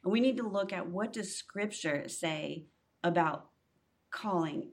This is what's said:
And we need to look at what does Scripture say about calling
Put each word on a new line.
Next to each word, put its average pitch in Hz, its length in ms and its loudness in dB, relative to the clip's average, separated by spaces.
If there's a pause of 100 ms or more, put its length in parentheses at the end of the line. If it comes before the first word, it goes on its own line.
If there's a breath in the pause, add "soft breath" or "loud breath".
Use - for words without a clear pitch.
And 185 80 2
we 233 80 6
need 262 160 6
to 247 100 -2
look 196 240 0
at 180 200 -4
what 214 240 -2
does 202 200 -6
Scripture 196 760 -4
say 156 560 -4 (360)
about 165 440 2 (640)
calling 165 640 -2